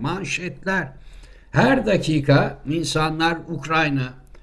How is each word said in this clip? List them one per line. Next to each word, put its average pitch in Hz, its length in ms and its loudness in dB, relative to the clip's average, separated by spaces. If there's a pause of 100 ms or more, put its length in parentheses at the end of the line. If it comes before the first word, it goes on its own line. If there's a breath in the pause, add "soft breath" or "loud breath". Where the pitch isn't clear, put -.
manşetler. 175 840 -4 (640 soft breath)
Her 233 340 4
dakika 151 720 2 (100)
insanlar 160 680 0 (120)
Ukrayna, 147 640 -2 (300 soft breath)